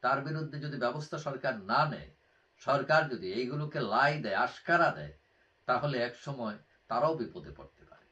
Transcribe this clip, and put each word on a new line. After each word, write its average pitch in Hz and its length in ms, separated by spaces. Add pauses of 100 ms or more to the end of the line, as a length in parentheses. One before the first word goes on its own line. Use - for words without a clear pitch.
তার 135 240
বিরুদ্ধে 151 380
যদি 143 200
ব্যবস্থা 147 320 (100)
সরকার 135 280 (160)
না 131 100 (120)
নেয়, 76 180 (560)
সরকার 139 360 (100)
যদি 95 140 (120)
এইগুলোকে 147 420 (120)
লাই 139 220 (100)
দেয়, 98 220
আশকারা 165 420 (100)
দেয়, 73 160 (540)
তাহলে 131 280 (100)
এক 120 80 (120)
সময় 120 300 (340)
তারাও 139 300
বিপদে - 380
পড়তে - 320
পারে। - 220